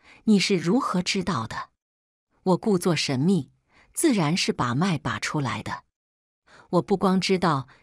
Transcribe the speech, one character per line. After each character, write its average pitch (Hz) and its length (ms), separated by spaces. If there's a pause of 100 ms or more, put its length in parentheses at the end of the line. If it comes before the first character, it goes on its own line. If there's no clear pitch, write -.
(240)
你 208 160
是 190 160
如 170 240
何 180 220
知 180 240
道 123 200
的？” - 260 (720)
我 180 140
故 202 200
作 175 180
神 139 240
秘 165 320 (420)
：“自 311 200
然 165 220
是 - 180
把 120 200
脉 160 240
把 113 220
出 - 220
来 107 200
的。 - 220 (880)
”“我 175 100
不 196 140
光 190 240
知 185 180
道 160 300 (160)